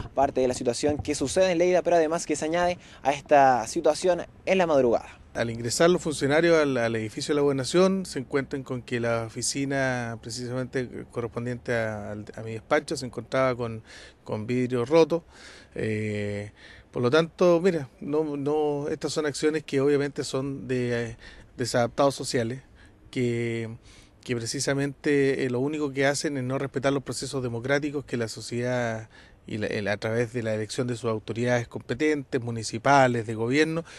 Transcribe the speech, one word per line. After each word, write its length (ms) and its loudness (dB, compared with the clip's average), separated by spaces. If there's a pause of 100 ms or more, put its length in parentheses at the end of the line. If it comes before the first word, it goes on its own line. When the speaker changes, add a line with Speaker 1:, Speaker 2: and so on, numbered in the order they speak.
(160)
Speaker 1:
parte 260 2
de 60 4
la 80 0
situación 420 0
que 160 -4
sucede 380 2
en 80 2
Leyda, 240 4
pero 140 4
además 280 2
que 100 -2
se 100 -4
añade 340 0 (240)
a 80 4
esta 560 6
situación 560 2 (240)
en 100 4
la 80 4
madrugada. 540 2 (140)
Speaker 2:
Al 160 -2
ingresar 400 2
los 120 4
funcionarios 560 2
al, 200 2
al 180 0
edificio 380 -4
de 20 2
la 60 2
gobernación, 640 2
se 140 -8
encuentran 440 -4
con 180 -6
que 200 -4
la 240 0
oficina, 960 -4
precisamente 640 -6 (240)
correspondiente 640 -6
a, 400 -4
a 280 -12
mi 120 -10
despacho, 420 -2
se 100 -8
encontraba 480 -2
con, 300 -6 (400)
con 240 -6
vidrio 380 -2
roto. 400 4 (500)
Eh, 760 -4 (360)
por 120 -4
lo 100 2
tanto, 500 4
mira, 280 0 (100)
no, 380 -2
no, 500 -2
estas 240 -4
son 140 -2
acciones 400 0
que 160 0
obviamente 420 2
son 460 -6
de, 400 -2
eh, 80 -14 (400)
desadaptados 580 2
sociales, 460 -4 (500)
que, 580 -2 (540)
que 140 -4
precisamente, 1040 0
eh, 60 0
lo 100 -2
único 320 -2
que 140 0
hacen 320 0
es 80 -4
no 140 -2
respetar 340 -2
los 100 -2
procesos 400 -6
democráticos 640 -2
que 100 -6
la 140 -2
sociedad 800 -4 (380)
y 120 -6
la, 80 -2
el, 220 -2
a 80 0
través 360 -2
de 80 -4
la 140 -2
elección 320 -4
de 80 -4
sus 120 -6
autoridades 600 -2
competentes, 760 -2
municipales, 840 2
de 80 -6
gobierno, 500 0 (140)